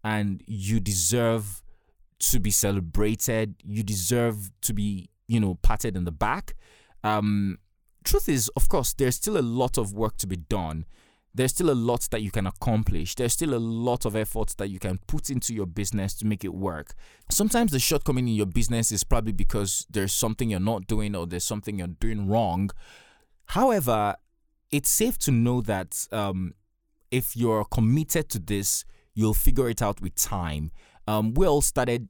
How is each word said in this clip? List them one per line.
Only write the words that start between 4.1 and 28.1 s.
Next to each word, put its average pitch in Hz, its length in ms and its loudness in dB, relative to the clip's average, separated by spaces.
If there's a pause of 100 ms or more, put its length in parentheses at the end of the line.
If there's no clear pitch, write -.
to 110 120 -2
be, 104 340 -4 (200)
you 117 100 2
know, 98 240 2
patted 107 340 2
in 90 60 -2
the 85 80 -2
back. 110 440 -4 (500)
Um, 104 540 0 (440)
truth - 260 2
is, 131 280 0
of - 120 8
course, 139 260 2
there's 127 200 2
still 214 240 -2
a - 20 4
lot 123 380 0
of 98 140 -2
work 107 240 -2
to - 100 -4
be 92 100 -4
done. 80 500 -4 (460)
There's 131 200 0
still 147 180 2
a - 40 4
lot 117 360 0
that 110 100 -4
you 104 120 -8
can 98 160 -2
accomplish. 104 680 0
There's 120 180 0
still 151 220 0
a 117 80 0
lot 117 420 -2
of 110 120 0
effort 107 420 -2
that 101 120 -4
you 92 100 -10
can 95 260 -2
put 151 240 -2
into 123 240 -2
your 101 120 -2
business 98 480 -2
to 107 120 -4
make 104 180 -2
it 90 80 -4
work. 85 420 -6 (360)
Sometimes 220 400 4
the 135 80 2
shortcoming 127 480 2
in 113 80 2
your 104 120 2
business 117 440 2
is 104 140 -2
probably 110 280 2
because - 560 2
there's 98 240 -2
something 110 380 0
you're 95 80 0
not 98 300 0
doing 104 260 0
or 85 140 -4
there's 87 160 -4
something 104 340 -4
you're 87 80 -6
doing 101 420 0
wrong. 98 420 2 (760)
However, 123 680 2 (560)
it's 143 180 0
safe 233 280 2
to - 120 0
know 120 300 4
that, 101 500 -4
um, 95 440 -4 (580)
if 131 240 -2
you're 110 280 2
committed 139 680 2